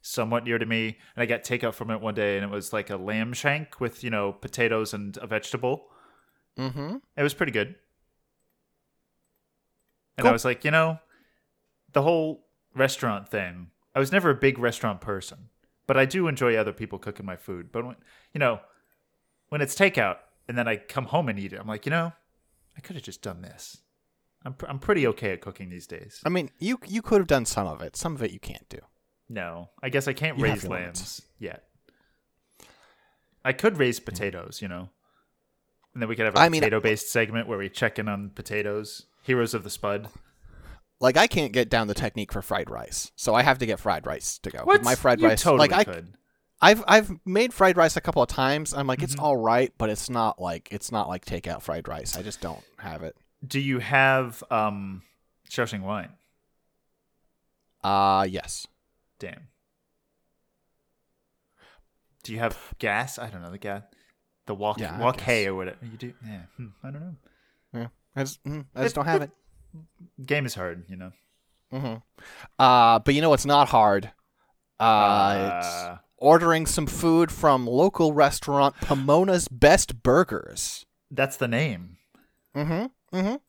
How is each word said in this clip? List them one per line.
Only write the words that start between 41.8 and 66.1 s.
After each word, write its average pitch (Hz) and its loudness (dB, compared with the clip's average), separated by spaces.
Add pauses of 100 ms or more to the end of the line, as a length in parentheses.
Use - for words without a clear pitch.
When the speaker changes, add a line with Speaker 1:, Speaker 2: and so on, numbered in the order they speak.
Speaker 2:
the 104 -2
technique 104 -6
for 101 -6
fried - -6
rice, - -10
so 110 0
I 123 6
have 131 4
to 123 -2
get 101 -2
fried 78 -2
rice - -8
to - -10
go. - -12
'Cause - -6
Speaker 1:
What? 370 6
Speaker 2:
my 123 4
fried 120 4
Speaker 1:
You 113 6
Speaker 2:
rice, 110 4
Speaker 1:
totally 147 6
Speaker 2:
like, - 2
I, 196 4
Speaker 1:
could. 85 -6 (520)
Speaker 2:
I've, 214 8
I've 202 6 (120)
made 214 0
fried 185 4
rice 160 4
a 185 -4
couple 165 0
of - 0
times. 143 -2
I'm 139 -2
like, 131 -2
it's 131 -6
Speaker 1:
Mm-hmm. 143 -6
Speaker 2:
all 143 2
right, 117 2
but 110 -2
it's - -8
not 113 -2
like, 85 -8
it's - -10
not 107 -2
like 92 -8
takeout 85 -8
fried 82 -8
rice. - -8
I 90 -10
just 104 -12
don't 82 -12 (160)
have 80 -14
it. 78 -12 (300)
Speaker 1:
Do 139 -4
you 135 -2
have, 131 2
um, 101 -2 (480)
Shaoxing 113 -4
wine? 98 -6 (1700)
Speaker 2:
Uh, 98 4
yes. - -10 (540)
Speaker 1:
Damn. 98 -16 (2750)
Do 113 -12
you 110 -8
have 117 -2 (220)
gas? 113 -2
I 120 -12
don't 92 -16
know, 87 -14
the 95 -14
gas, 101 -10 (640)
the 107 -6
wok, 104 -2
Speaker 2:
Yeah, 90 -6
I - -10
Speaker 1:
wok 123 0
Speaker 2:
guess. - -10
Speaker 1:
hay 110 2
or 95 -4
whatever 92 -8
you 113 -16
do. 123 -14 (120)